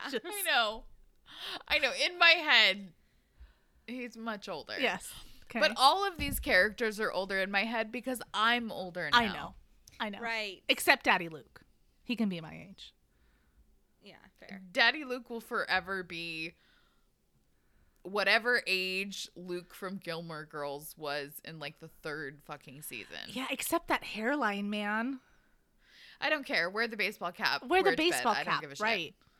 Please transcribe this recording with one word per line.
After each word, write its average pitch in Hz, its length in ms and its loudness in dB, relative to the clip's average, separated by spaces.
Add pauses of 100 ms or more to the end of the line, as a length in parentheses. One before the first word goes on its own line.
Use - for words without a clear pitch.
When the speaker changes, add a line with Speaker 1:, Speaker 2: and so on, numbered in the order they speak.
(120)
Speaker 1:
just 233 140 -4
Speaker 2:
I 403 180 -8
know. 240 400 0 (840)
I 302 120 2
know. 269 120 2 (140)
In 349 140 -2
my 339 100 10
head, 220 600 6 (960)
he's 240 280 -10
much 226 320 -8
older. 143 320 -8
Speaker 1:
Yes. 208 320 -2 (380)
Okay. 233 100 -4
Speaker 2:
But 302 160 4
all 311 320 6
of 359 100 -6
these 285 220 -4
characters 208 600 2
are 214 120 0
older 190 280 -2
in 190 100 0
my 196 140 2
head 226 280 -2
because 247 300 -6 (120)
I'm 226 380 2
older 175 400 -6
now. 240 60 8
Speaker 1:
I 233 160 6
know. - 220 -10 (440)
I 220 120 -4
know. 196 100 -10
Speaker 3:
Right. 220 480 -4
Speaker 1:
Except - 360 4
Daddy 185 220 4
Luke. 156 340 -14 (420)
He 240 120 -4
can 214 140 0
be 175 100 -4
my 160 140 -12 (160)
age. - 240 -20 (1080)
Speaker 3:
Yeah, 190 100 -20 (260)
fair. - 220 -18 (100)
Speaker 2:
Daddy 247 320 6
Luke 254 240 -6
will 233 140 -8
forever 185 640 -2
be 165 500 -8 (1500)
whatever 208 640 2
age 185 680 -2
Luke 180 380 -10
from 196 240 -8
Gilmore 165 480 -8
Girls 147 520 -8
was 143 460 -6
in, 160 160 -14
like, 147 200 -10
the 160 100 -16 (140)
third 147 420 -8
fucking 143 360 -16
season. 104 360 -12 (120)
Speaker 1:
Yeah, 262 200 -8
except - 400 -2
that 269 140 0
hairline, 214 680 -2
man. 214 500 -2 (1000)
Speaker 2:
I - 80 0
don't 302 160 -2
care. 180 240 0
Wear 214 180 -2
the 226 100 -8
baseball 196 340 -2
cap. 214 340 2
Speaker 1:
Wear 349 160 6
the 370 60 6
Speaker 2:
Wear 381 60 6
it - 40 0
to 311 60 2
bed. 349 80 4
Speaker 1:
baseball 165 220 2
Speaker 2:
I 147 100 0
don't - 100 0
Speaker 1:
cap, 147 80 0
Speaker 2:
give 147 100 -12
a 139 40 -14
shit. 208 80 -6
Speaker 1:
right. 208 300 -2 (260)